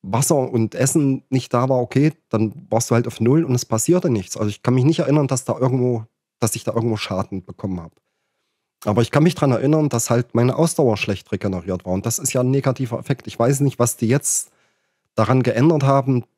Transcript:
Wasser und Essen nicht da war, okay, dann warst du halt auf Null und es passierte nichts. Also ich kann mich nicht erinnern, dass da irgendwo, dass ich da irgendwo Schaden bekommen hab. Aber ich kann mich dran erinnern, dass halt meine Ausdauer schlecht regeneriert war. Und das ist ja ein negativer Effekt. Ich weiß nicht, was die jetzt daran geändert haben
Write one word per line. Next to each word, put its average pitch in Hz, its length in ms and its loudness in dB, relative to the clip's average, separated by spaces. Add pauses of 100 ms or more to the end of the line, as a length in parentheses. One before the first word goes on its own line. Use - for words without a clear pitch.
Wasser 123 300 0
und 120 380 -2
Essen 135 560 0
nicht 131 200 -2
da 123 160 0
war, 131 120 2
okay, 135 340 0 (160)
dann 107 400 -4
warst 113 220 -2
du 120 40 2
halt 120 120 0
auf - 120 -12
Null 135 240 2
und 127 120 0
es 123 100 -2
passierte 165 460 0
nichts. 101 260 -4
Also 104 120 -2
ich - 120 -10
kann 123 140 0
mich 127 100 2
nicht 160 140 2
erinnern, 147 260 2
dass 131 200 -2
da 117 120 -4
irgendwo, 123 480 0 (340)
dass 113 160 -2
ich - 80 -12
da 107 100 -6
irgendwo 113 220 -2
Schaden 95 480 -6
bekommen 92 380 -8
hab. 82 100 -16 (920)
Aber 107 160 2
ich 113 80 0
kann 147 140 2
mich 175 100 4
dran 139 180 2
erinnern, 147 380 2
dass - 220 -2
halt 120 240 0
meine 123 220 2
Ausdauer 151 400 2
schlecht - 340 -6
regeneriert 92 540 -6
war. 92 80 -2
Und 95 120 -2
das 117 140 -4
ist - 140 -6
ja 127 80 2
ein 127 100 2
negativer 131 480 -2
Effekt. - 260 -6
Ich - 140 -16
weiß 135 220 2
nicht, 143 180 0
was 123 180 2
die 113 100 0
jetzt - 440 -2 (640)
daran 127 260 2
geändert 127 400 2
haben 135 420 2 (140)